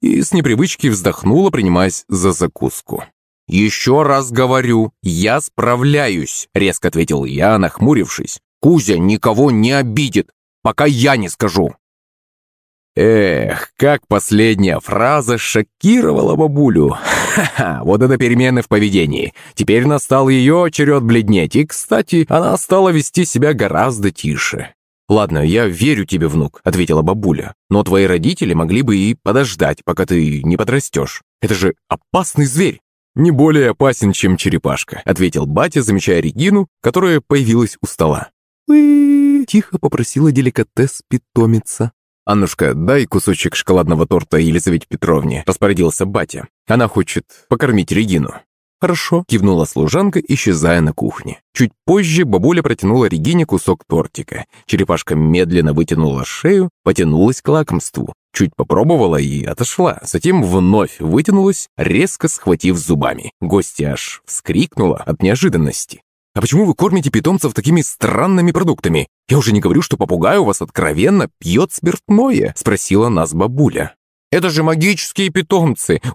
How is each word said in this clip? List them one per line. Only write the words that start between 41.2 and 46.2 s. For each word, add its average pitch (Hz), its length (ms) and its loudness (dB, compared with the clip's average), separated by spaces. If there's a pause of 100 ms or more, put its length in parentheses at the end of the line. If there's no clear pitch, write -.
«Аннушка, 92 500 0
дай 110 320 0
кусочек - 500 -2
шоколадного 85 500 0
торта 82 300 -2
Елизавете 82 520 0
Петровне», 76 580 -2
распорядился 92 600 0
батя. 95 400 -6 (220)